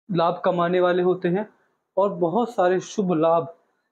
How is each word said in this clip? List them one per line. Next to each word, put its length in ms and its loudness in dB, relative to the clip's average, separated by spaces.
लाभ 360 0
कमाने 360 0
वाले 220 2
होते 260 0
हैं 200 -2
और 180 0
बहुत 400 -2
सारे 260 2
शुभ 340 -4
लाभ 400 2